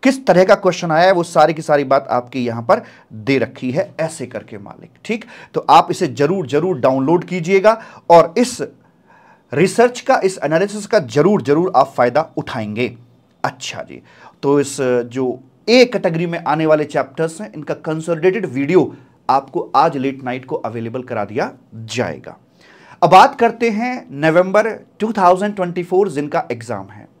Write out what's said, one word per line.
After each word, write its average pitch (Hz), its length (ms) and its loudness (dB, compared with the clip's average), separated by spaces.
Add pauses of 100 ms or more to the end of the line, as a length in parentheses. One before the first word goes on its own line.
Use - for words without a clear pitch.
किस 269 240 0
तरह 180 180 6
का 196 120 6
क्वेश्चन 175 360 -2
आया 165 140 4
है, 190 60 4
वो 175 100 2
सारी 160 320 2
की 156 80 -10
सारी 147 240 2
बात 135 240 2
आपकी 120 360 -4
यहां 117 180 -6
पर 208 180 0 (300)
दे 113 260 -2
रखी 120 320 -4
है 160 200 -4 (100)
ऐसे 156 260 -8
करके 104 320 -14
मालिक। - 320 -20 (140)
ठीक, 214 200 -6 (300)
तो - 160 -4
आप 165 200 6
इसे 175 180 -4
जरूर, 143 380 -2
जरूर 151 340 -2
डाउनलोड 135 440 0
कीजिएगा 190 560 0 (300)
और 165 280 6
इस - 220 -2 (920)
रिसर्च 208 480 2
का, - 200 0
इस 190 200 -2
एनालिसिस 190 460 -2
का 220 120 2
जरूर, 147 440 2
जरूर 147 340 0
आप 131 200 2
फायदा 127 400 2
उठाएंगे। 113 600 -6 (480)
अच्छा - 380 -8
जी, - 200 -18 (400)
तो 143 180 2
इस 139 200 -6
जो 123 580 -2 (300)
ए 240 160 6
कैटेगरी 180 420 -2
में 170 180 -8
आने 156 220 0
वाले 151 200 2
चैप्टर्स 165 540 -6
हैं, 214 120 -12
इनका 151 240 -10
कंसोलिडेटेड 165 680 -4
वीडियो 139 480 0 (340)
आपको 139 480 -2
आज 147 200 4
लेट 135 280 -6
नाइट 127 200 -8
को 143 140 -8
अवेलेबल 113 440 -8
करा 110 220 -6
दिया 123 260 -6 (240)
जाएगा। 110 640 -8 (680)
अब 165 80 4
बात 220 240 8
करते 233 360 0
हैं 247 420 -6
नवंबर 180 560 2 (320)
टू 220 120 -2
थाउजेंड 196 440 2
ट्वेंटी 175 260 -6
फ़ोर 185 280 0
जिनका 143 420 -4
एग्जाम 113 360 -8
है। 104 200 -20 (120)